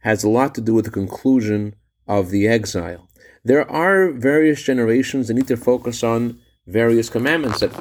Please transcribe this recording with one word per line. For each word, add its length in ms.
has 220
a 60
lot 240
to 80
do 140
with 100
the 60
conclusion 800
of 220
the 180
exile. 640
There 240
are 440
various 500
generations 680
that 60
need 140
to 100
focus 460
on 340
various 420
commandments. 540
At 180